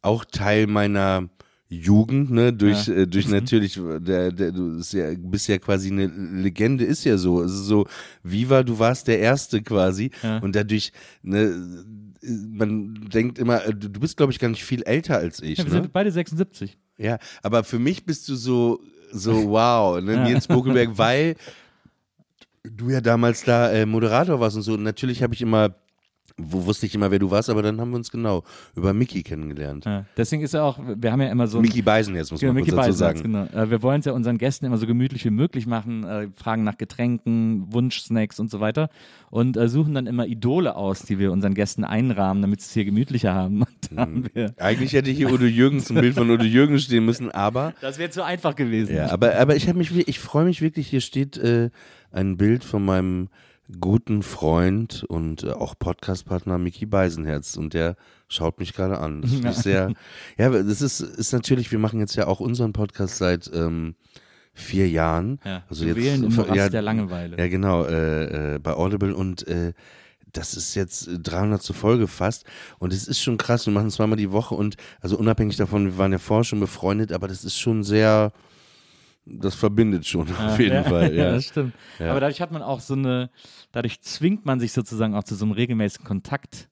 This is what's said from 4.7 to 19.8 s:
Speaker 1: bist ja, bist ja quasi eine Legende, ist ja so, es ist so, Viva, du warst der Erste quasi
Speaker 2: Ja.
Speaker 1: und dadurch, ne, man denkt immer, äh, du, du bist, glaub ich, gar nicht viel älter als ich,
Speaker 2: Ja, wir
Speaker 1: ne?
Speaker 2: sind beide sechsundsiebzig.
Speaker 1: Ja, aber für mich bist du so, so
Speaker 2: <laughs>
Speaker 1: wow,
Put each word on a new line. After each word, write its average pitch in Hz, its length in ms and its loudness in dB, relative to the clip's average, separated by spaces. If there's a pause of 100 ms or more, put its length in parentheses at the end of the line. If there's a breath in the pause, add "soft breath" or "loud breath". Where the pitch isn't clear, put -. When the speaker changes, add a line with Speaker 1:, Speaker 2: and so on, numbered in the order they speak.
Speaker 1:
bist - 140 -8
ja, 92 120 -2 (120)
bist 90 300 -8
ja 101 120 2
quasi 95 340 -2
eine 98 140 0
Legende, 95 800 -2
ist 147 200 -2
ja 113 120 4
so, 90 280 2
es 92 80 -2
ist 98 140 -6
so, 104 200 4 (380 loud breath)
Viva, 127 400 2
du 113 160 -2
warst 120 260 2
der 113 140 2
Erste 117 420 2
quasi 98 480 0 (100)
Speaker 2:
Ja. 110 180 -2
Speaker 1:
und 98 180 -2
dadurch, 104 340 0 (320 loud breath)
ne, 92 600 0 (640)
man 107 460 -4 (200)
denkt 117 240 0
immer, 117 260 2
äh, 110 80 -2
du, 101 160 -6
du 101 120 -10
bist, - 160 -4
glaub 143 140 2
ich, - 100 -6
gar 123 80 0
nicht 110 160 -4
viel 120 180 -4
älter 127 360 0
als 82 220 -4
ich, 78 180 -6
Speaker 2:
Ja, 175 60 -2
wir 156 80 0
Speaker 1:
ne? 175 100 2
Speaker 2:
sind 185 100 -6
beide 202 180 0
sechsundsiebzig. 160 680 -4 (220)
Speaker 1:
Ja, 107 200 -2 (260 loud breath)
aber 110 180 2
für 117 160 -4
mich 135 260 -2
bist - 240 -6
du 139 60 -4
so, 120 460 0 (320)
so 107 200 0
Speaker 2:
<laughs> 107 180 2
Speaker 1:
wow, 110 520 4